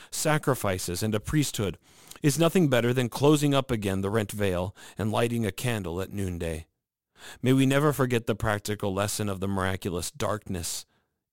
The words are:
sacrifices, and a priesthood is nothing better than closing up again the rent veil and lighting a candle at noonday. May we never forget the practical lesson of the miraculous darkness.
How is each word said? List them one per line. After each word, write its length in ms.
sacrifices, 880
and 140
a 40
priesthood 600
is 160
nothing 320
better 240
than 160
closing 460
up 160
again 300
the 100
rent 200
veil 440
and 120
lighting 360
a 40
candle 480
at 140
noonday. 540
May 120
we 120
never 280
forget 340
the 80
practical 580
lesson 360
of 100
the 80
miraculous 640
darkness. 760